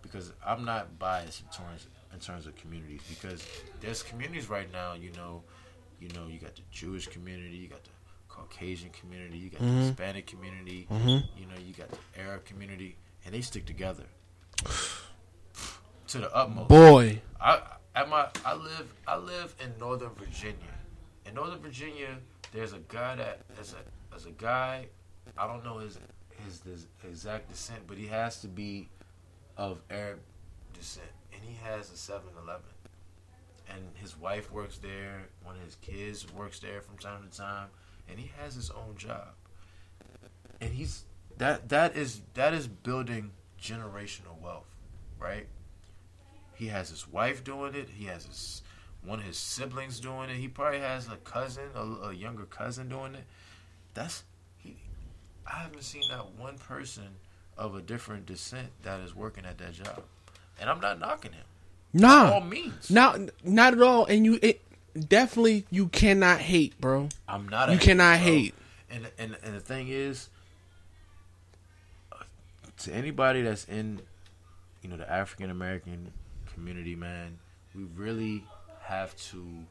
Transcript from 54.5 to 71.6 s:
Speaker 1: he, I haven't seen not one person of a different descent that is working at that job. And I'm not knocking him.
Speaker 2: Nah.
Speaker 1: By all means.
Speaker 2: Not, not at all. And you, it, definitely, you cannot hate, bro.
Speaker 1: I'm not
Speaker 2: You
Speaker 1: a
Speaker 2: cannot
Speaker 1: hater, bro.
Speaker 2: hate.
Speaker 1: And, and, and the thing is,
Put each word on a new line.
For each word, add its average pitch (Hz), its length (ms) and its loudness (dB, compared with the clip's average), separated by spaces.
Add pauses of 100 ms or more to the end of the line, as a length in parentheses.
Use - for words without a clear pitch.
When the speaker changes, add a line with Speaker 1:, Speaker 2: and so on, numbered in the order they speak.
Speaker 1:
he, - 180 -20 (680)
I - 140 -10
haven't 156 240 -14
seen 143 260 -10
not 110 300 -10
one 131 180 -14
person 127 520 -14 (500)
of 107 160 -8
a 95 80 -10
different 101 440 -12
descent 123 420 -12 (160)
that 95 160 -8
is 90 140 -14
working 98 300 -12
at 90 140 -12
that 90 140 -14
job. 95 320 -14 (560)
And 113 100 -4
I'm 170 100 -2
not 190 200 -2
knocking 185 320 -6
him. - 120 -18 (480)
Speaker 2:
Nah. 240 360 12
Speaker 1:
By 202 80 6
all 190 40 4
means. 226 500 -8
Speaker 2:
Not, 233 300 8 (240)
not 226 300 8
at 240 80 8
all. 247 240 10
And 214 180 6
you, 226 180 8
it, 220 200 4 (360)
definitely, 220 720 6
you 180 180 2
cannot 190 520 8
hate, 160 400 4
bro. 135 300 2 (180)
Speaker 1:
I'm 101 220 -6
not 123 200 2
Speaker 2:
You 180 60 8
Speaker 1:
a - 20 6
Speaker 2:
cannot 180 400 10
Speaker 1:
hater, 175 120 6
bro. 156 80 8
Speaker 2:
hate. 107 160 2 (360)
Speaker 1:
And, 117 280 -10
and, 110 240 -8
and 107 120 -10
the 101 60 -8
thing 127 280 -8
is, 135 400 -6 (1800)